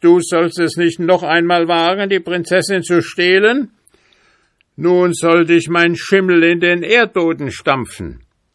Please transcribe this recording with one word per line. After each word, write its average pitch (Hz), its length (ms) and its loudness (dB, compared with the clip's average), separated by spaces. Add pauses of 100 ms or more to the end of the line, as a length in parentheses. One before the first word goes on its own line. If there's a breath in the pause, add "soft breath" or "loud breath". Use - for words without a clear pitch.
du 175 180 6
sollst 170 400 -2
es 165 160 -2
nicht 170 220 -2
noch 175 240 0
einmal 170 460 0
wagen, 175 420 -2
die 190 100 -2
Prinzessin 180 640 -2
zu 175 200 0
stehlen? 202 680 0 (1040 soft breath)
Nun 180 380 2
soll 170 320 2
dich 165 240 0
mein 170 260 2
Schimmel 185 480 0
in 170 160 2
den 175 220 0
Erdboden 165 680 -2
stampfen. 110 720 -6 (340)